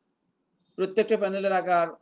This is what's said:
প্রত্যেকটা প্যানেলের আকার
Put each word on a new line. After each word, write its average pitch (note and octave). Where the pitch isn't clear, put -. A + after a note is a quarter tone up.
প্রত্যেকটা G#3
প্যানেলের G3
আকার F3